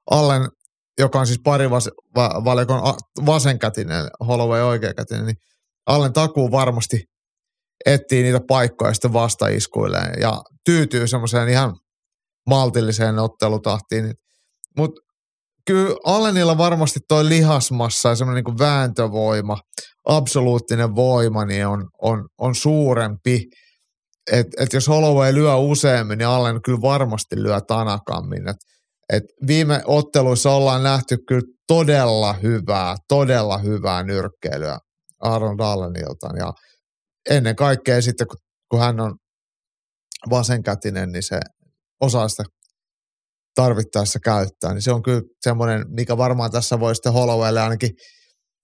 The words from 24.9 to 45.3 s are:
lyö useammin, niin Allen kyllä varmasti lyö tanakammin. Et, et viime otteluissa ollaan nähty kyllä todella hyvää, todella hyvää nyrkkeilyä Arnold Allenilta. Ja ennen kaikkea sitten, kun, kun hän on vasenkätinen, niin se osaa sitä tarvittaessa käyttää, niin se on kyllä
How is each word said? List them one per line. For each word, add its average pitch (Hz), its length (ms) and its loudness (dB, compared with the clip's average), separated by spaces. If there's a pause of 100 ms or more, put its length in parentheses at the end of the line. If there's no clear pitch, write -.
lyö 147 220 2
useammin, 127 640 0
niin 117 100 0
Allen 120 340 0
kyllä 123 180 -2
varmasti 113 600 -2
lyö 104 180 0
tanakammin. 98 880 -4
Et, 104 80 -8 (560)
et 107 100 0 (240)
viime 147 380 2
otteluissa 143 680 2
ollaan 135 320 2
nähty 135 340 0 (120)
kyllä 123 140 0 (240)
todella 131 640 2
hyvää, 95 640 -2 (120)
todella 123 500 2
hyvää 101 440 -2
nyrkkeilyä 80 760 -6 (420)
Arnold 110 400 -2
Allenilta. 87 680 -6 (100)
Ja 87 140 -8 (800)
ennen 117 260 2
kaikkea 131 460 0
sitten, 117 240 -2
kun, - 100 -16 (340)
kun 117 100 2
hän 120 200 0
on 107 140 -6 (1160)
vasenkätinen, 104 800 -2
niin 92 100 -6
se 90 180 -4 (600)
osaa 120 280 2
sitä 107 160 -6 (1080)
tarvittaessa 110 640 0
käyttää, 98 540 -2
niin 104 80 -6
se 123 100 0
on 117 100 -2
kyllä 123 200 0 (180)